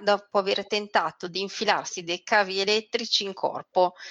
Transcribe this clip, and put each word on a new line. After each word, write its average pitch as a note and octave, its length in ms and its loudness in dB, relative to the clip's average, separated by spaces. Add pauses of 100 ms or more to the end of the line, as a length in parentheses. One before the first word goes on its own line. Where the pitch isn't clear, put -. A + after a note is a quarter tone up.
dopo G3+ 340 2
aver G3 300 0
tentato G3+ 600 -2
di F3+ 140 -6
infilarsi F#3+ 600 -2
dei F3 200 -4
cavi G3 360 2
elettrici A3 640 0
in G3 100 -8
corpo - 600 0 (160)